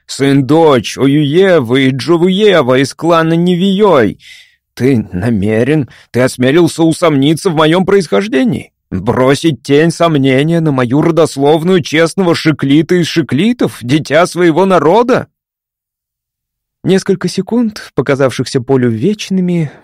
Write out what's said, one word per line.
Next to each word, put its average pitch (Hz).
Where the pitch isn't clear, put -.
сын-дочь 139
Оюевы 139
и 131
Джовуева 160
из 139
клана 165
Невией. 180
Ты 120
намерен, 113
ты 123
осмелился 143
усомниться 156
в 156
моем 160
происхождении? 202
Бросить 127
тень 151
сомнения 151
на 156
мою 127
родословную 160
честного 165
шиклита 151
из 170
шиклитов, 175
дитя 139
своего 175
народа?» 190
Несколько 185
секунд, 220
показавшихся 135
Полю 123
вечными, 175